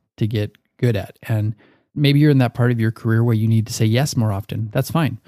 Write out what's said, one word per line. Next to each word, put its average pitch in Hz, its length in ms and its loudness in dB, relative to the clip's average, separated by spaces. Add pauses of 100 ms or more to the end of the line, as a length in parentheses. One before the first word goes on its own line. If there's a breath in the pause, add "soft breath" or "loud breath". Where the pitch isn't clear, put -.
(160)
to 113 100 -2
get 104 300 -4 (240)
good 120 160 2
at. - 260 -10
And 110 320 -4 (400 soft breath)
maybe 143 240 2
you're 151 120 6
in 139 80 4
that 123 160 2
part 123 180 2
of 117 80 -2
your 110 100 0
career 113 320 0
where 120 120 2
you 110 120 0
need 110 200 2
to 120 60 -10
say - 120 -2
yes 120 320 0
more 107 160 0
often. 107 400 -8
That's 135 180 -2
fine. 139 380 -2